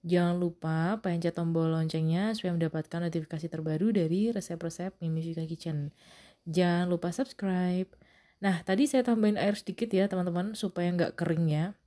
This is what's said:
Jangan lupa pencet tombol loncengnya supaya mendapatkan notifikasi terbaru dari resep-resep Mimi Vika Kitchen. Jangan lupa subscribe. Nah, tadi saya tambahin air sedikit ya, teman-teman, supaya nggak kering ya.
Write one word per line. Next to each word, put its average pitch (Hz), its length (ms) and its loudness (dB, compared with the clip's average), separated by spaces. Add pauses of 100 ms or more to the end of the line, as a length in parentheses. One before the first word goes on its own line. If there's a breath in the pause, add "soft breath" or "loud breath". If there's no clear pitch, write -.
Jangan 175 360 2
lupa 165 640 -2
pencet 170 360 -2
tombol 165 360 2
loncengnya 160 640 0
supaya 180 200 -4
mendapatkan 165 480 -2
notifikasi 160 440 -6
terbaru 160 400 0
dari 196 440 2
resep-resep 175 680 -6
Mimi 160 200 -2
Vika 160 240 -4
Kitchen. 156 480 -6 (520 loud breath)
Jangan 175 440 2
lupa 175 240 0
subscribe. 185 760 0 (520 soft breath)
Nah, 190 200 0
tadi 202 240 2
saya 262 160 2
tambahin 220 360 4
air 202 200 2
sedikit - 320 -6
ya, 196 200 4
teman-teman, 180 440 -2
supaya 175 400 -2
nggak 175 240 0
kering 165 360 2
ya. 156 120 2 (220)